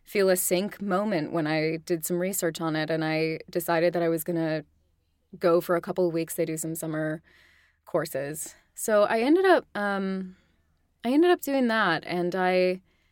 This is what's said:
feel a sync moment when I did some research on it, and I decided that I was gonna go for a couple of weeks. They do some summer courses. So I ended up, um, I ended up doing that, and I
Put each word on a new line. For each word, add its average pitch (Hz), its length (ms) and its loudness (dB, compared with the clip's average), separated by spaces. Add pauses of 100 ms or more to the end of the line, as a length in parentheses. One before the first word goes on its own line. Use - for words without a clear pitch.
feel 196 260 2
a 180 60 4
sync 185 460 -2
moment 196 500 -2
when 156 160 -2
I 160 300 0
did 160 280 -4
some 175 140 -2
research 180 400 -4
on 160 160 -2
it, 156 140 -2
and 160 160 -2
I 160 340 -2 (100)
decided 170 440 0
that 170 100 0
I 165 60 2
was 165 160 -2
gonna 160 400 -2 (760)
go 175 220 4
for 170 160 0
a 170 40 -2
couple 185 240 -2
of 165 80 0
weeks. 165 200 -4
They 170 100 -2
do 160 140 -4
some 160 180 -6
summer 156 460 -4 (640)
courses. 143 680 -4 (200)
So 208 280 2
I 226 160 2
ended 320 260 4
up, 349 200 6 (100)
um, 190 600 -4 (680)
I 240 80 0
ended 339 180 6
up 349 80 2
doing 269 300 0
that, 202 360 2
and 175 300 -2
I 185 460 2 (300)